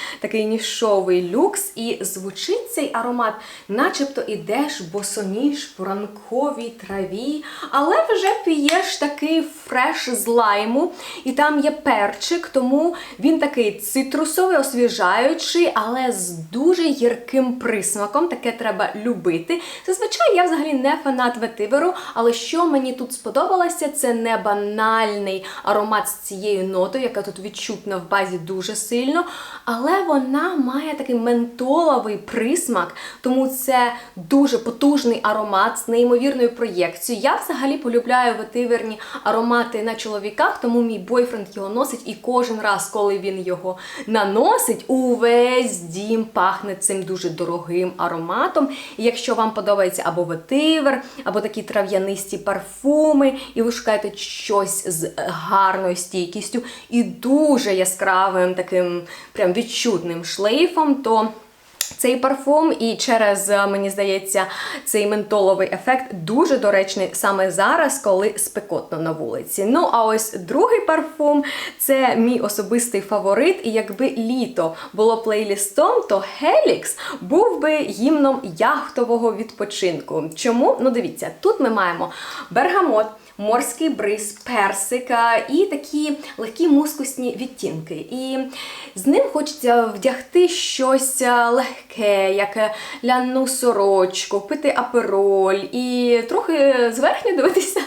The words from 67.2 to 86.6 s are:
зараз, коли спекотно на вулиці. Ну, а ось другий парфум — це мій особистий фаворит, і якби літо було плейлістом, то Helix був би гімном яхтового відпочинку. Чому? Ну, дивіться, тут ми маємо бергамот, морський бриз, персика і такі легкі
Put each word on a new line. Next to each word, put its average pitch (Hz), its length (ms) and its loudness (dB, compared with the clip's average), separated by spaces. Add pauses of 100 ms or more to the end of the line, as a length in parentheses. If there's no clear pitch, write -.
зараз, 269 480 2
коли 202 380 2
спекотно 185 640 -6
на 160 120 -2
вулиці. 156 540 -4
Ну, 302 260 4
а 233 140 4
ось 220 280 0
другий 285 460 2
парфум — 302 640 2 (340)
це 262 380 2
мій 233 240 4
особистий 214 640 -2
фаворит, 208 640 2
і 226 80 -2
якби 214 380 0
літо 226 640 -2 (180)
було 220 240 4
плейлістом, 220 920 2
то 196 140 2 (180)
Helix 359 560 2 (240)
був 330 400 4
би 311 160 2
гімном 269 640 2 (160)
яхтового 233 800 0
відпочинку. 185 880 -4 (120)
Чому? 240 440 2
Ну, 247 100 2
дивіться, 190 420 -4 (100)
тут 427 180 2
ми 254 100 2
маємо 175 420 0 (400)
бергамот, 214 540 2 (340)
морський 247 500 0
бриз, 214 420 -4
персика 233 1040 0
і 294 300 2
такі 302 520 -4 (200)
легкі 226 300 -2